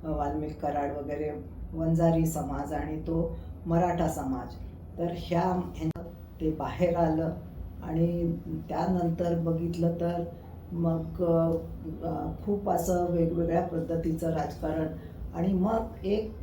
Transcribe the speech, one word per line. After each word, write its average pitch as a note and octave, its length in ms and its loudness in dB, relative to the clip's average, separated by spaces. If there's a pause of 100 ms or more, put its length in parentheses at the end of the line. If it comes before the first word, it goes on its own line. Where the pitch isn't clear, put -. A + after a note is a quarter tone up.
अ, D#3+ 40 -4
वाल्मिक D3+ 520 -2
कराड C#3+ 360 0
वगैरे D3 340 -2 (420)
वंजारी E3 540 4
समाज C#3+ 460 -2
आणि D3+ 280 -4
तो E3 380 0 (280)
मराठा E3+ 420 4
समाज, - 460 -4 (440)
तर E3+ 80 0 (100)
ह्या, E3+ 260 0 (320)
ह्यानं D#3+ 280 -2 (380)
ते D#3 100 2
बाहेर E3+ 460 2
आलं. D#3+ 340 4 (520)
आणि E3+ 540 2 (320)
त्यानंतर E3+ 720 2
बघितलं E3 600 2
तर E3+ 240 0 (480)
मग, E3 500 0
अ, E3 280 6 (960)
खूप G3+ 260 0
असं F3 400 4
वेगवेगळ्या E3 520 4
पद्धतीचं E3 680 0
राजकारण. D#3+ 560 -2 (480)
आणि F3+ 180 2
मग A3 520 0
एक A3 380 0